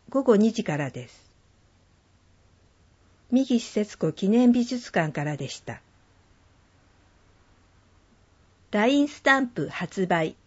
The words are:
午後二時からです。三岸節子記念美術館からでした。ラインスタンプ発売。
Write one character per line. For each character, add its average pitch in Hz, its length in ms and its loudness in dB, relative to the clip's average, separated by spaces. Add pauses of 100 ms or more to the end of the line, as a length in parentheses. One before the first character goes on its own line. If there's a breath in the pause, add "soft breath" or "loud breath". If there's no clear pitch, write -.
午 269 140 0
後 247 120 6
二 220 160 4
時 - 140 -6
か 151 100 -4
ら 143 140 -4
で 123 180 -12
す。 - 240 -20 (2000)
三 262 140 2
岸 233 160 0
節 - 360 -6
子 160 140 -2
記 190 160 -4
念 240 240 6
美 240 140 2
術 240 260 -8
館 156 220 -2
か 147 100 -6
ら 147 140 -6
で 139 100 -8
し - 140 -14
た。 117 200 -14 (3000)
ラ 214 160 2
イ 285 120 4
ン 285 80 2
ス - 140 -16
タ 269 180 4
ン 262 80 -2
プ 170 220 -6
発 180 360 -6
売。 170 300 0 (120)